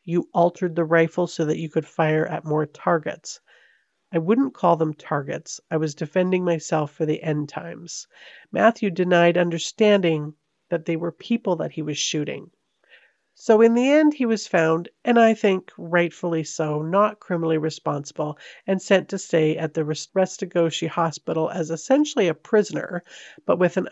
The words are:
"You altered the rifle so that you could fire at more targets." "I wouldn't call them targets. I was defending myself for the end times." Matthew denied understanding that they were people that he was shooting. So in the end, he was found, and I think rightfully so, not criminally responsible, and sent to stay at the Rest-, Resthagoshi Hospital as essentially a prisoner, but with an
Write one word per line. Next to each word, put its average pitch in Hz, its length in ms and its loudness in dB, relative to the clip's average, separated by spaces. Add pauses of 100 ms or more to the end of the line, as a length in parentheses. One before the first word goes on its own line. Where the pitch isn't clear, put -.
"You 170 300 -2
altered 175 420 0
the 170 80 0
rifle 165 420 2
so - 180 -4
that 151 140 -2
you 160 100 -8
could 151 180 -2
fire 156 400 0
at - 180 -8
more 151 220 -2
targets." - 760 -4 (720)
"I 180 60 0
wouldn't 233 360 0
call 170 220 2
them 156 180 -2
targets. 147 640 -8 (100)
I 165 80 -2
was 151 180 -4
defending 180 480 -2
myself 160 480 -2
for 160 140 -4
the 156 160 -2
end 151 260 -2
times." 170 580 -14 (460)
Matthew 208 380 2
denied 175 480 4
understanding 170 960 0 (360)
that 165 140 -4
they 170 120 -4
were 165 140 -6
people 202 460 -4
that 160 160 -6
he 160 100 -8
was 151 140 -6
shooting. - 540 -6 (920)
So 220 220 4
in 233 120 6
the 247 140 2
end, 302 260 6
he 254 120 -2
was 226 220 -2
found, 165 400 2 (160)
and 240 120 2
I 226 160 6
think 190 460 0
rightfully 170 640 -2
so, 151 400 -4
not 202 380 0
criminally 165 360 -2
responsible, 151 800 -6 (300)
and 190 160 -2
sent 190 280 2
to 196 80 -6
stay 156 380 0
at 160 180 -6
the 160 100 -2
Rest-, 151 280 -8
Resthagoshi 175 760 -2
Hospital 160 600 -4
as 170 220 -6
essentially 262 560 0
a 156 80 0
prisoner, 180 680 -2 (420)
but 175 140 2
with 180 160 2
an 185 160 -2